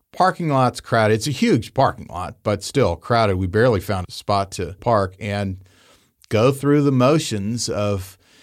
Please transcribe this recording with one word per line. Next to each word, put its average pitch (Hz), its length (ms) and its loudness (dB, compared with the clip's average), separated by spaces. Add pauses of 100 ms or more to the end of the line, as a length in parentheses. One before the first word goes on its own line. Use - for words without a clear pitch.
(120)
parking 175 380 0
lot's 131 320 0
crowded. 110 340 2
It's 110 120 -4
a 151 40 -2
huge 151 420 0
parking 98 340 0
lot, 87 360 -12
but 104 200 -2
still 101 320 0
crowded. 110 420 0
We 92 100 -2
barely 107 320 2
found 92 280 -6
a - 40 -20
spot 98 420 -4
to 90 260 -8
park 98 400 0
and 101 440 -6 (680)
go 113 220 4
through 143 300 2
the 143 100 2
motions 123 760 0
of 98 480 -4 (260)